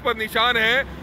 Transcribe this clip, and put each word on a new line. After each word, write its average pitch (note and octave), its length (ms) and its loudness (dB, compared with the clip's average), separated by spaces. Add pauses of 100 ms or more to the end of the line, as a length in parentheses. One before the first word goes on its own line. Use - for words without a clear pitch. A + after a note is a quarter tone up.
पर A#3 120 0
निशान A3+ 400 0
है। A#3 260 2 (200)